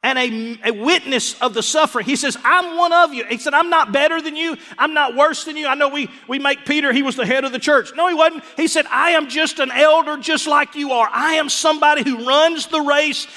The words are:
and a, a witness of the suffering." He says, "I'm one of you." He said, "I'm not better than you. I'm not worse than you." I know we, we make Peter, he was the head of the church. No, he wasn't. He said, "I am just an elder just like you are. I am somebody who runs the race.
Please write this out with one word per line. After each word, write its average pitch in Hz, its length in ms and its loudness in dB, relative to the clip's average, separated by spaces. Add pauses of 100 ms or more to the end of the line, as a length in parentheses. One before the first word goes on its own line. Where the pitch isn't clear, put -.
and 254 140 0
a, 226 420 -4 (100)
a - 40 0
witness 254 680 -2
of 233 140 -2
the 220 80 -4
suffering." 254 420 0
He 269 100 -2
says, 277 280 -4
"I'm 339 340 2
one 339 160 2
of 330 220 4
you." 226 100 -8
He 226 140 -6
said, 285 160 -2
"I'm 339 160 2
not 294 200 2
better 311 300 0
than 302 140 -8
you. 320 220 -6 (200)
I'm 302 160 0
not 277 220 0
worse 294 280 2
than 311 140 -10
you." 302 80 -6
I 269 80 0
know 285 160 0
we, 277 180 -6 (200)
we 254 100 -6
make 277 300 -2
Peter, 285 260 0
he 269 80 2
was 269 140 -2
the 254 100 -4
head 262 200 0
of 269 60 -4
the 254 60 -8
church. 277 380 2
No, 339 120 0
he 359 60 0
wasn't. 320 300 0 (140)
He 320 100 0
said, 311 240 0
"I 294 200 2
am 311 160 0
just 302 300 -4
an 269 140 -2
elder 302 460 4
just 311 280 -2
like 294 300 0
you 285 160 -4
are. 233 200 2
I 294 220 -2
am 302 160 0
somebody 302 540 2
who 240 240 -4
runs 311 400 2
the 311 140 -2
race. 285 440 0 (120)